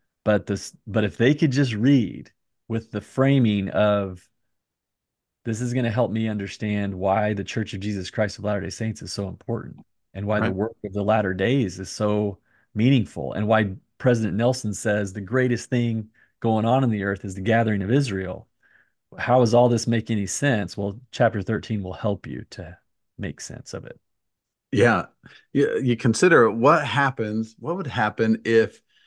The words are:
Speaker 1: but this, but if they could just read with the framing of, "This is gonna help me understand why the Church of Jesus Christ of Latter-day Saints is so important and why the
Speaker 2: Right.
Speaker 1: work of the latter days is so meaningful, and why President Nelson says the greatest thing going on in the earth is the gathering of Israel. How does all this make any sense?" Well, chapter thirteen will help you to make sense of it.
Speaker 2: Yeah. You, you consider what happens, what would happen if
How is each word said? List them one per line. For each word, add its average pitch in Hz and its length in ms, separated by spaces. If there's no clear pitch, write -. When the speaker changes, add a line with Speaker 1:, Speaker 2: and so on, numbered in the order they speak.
Speaker 1:
but 104 220
this, - 300
but 107 160
if 104 140
they 131 180
could 147 160
just 127 240
read 110 560
with 113 240
the 104 80
framing 120 720
of, 101 580
"This 113 160
is 123 140
gonna 123 160
help 104 220
me 113 160
understand 104 640
why 101 400
the 98 100
Church 107 300
of 101 60
Jesus 98 300
Christ 107 280
of 98 60
Latter-day 98 260
Saints 110 320
is - 100
so 98 160
important - 560
and 101 120
why 107 140
the 107 60
Speaker 2:
Right. 95 80
Speaker 1:
work 107 300
of 98 80
the 101 100
latter 101 320
days 98 440
is 95 120
so 104 480
meaningful, 104 580
and 104 140
why 107 280
President 110 380
Nelson 117 380
says 104 380
the 104 80
greatest 120 500
thing 113 400
going 110 240
on 131 200
in 120 60
the 104 120
earth 98 220
is 98 100
the 95 60
gathering 110 420
of 95 80
Israel. 101 580
How 127 220
does 117 140
all 120 140
this 117 180
make 113 240
any 104 160
sense?" 110 500
Well, 101 240
chapter 113 320
thirteen 104 400
will 92 120
help 101 320
you 65 240
to 87 280
make 85 240
sense - 340
of 69 120
it. - 140
Speaker 2:
Yeah. 107 360
You, - 280
you 120 160
consider 123 540
what 143 360
happens, 113 720
what 151 180
would 185 100
happen 110 580
if 113 380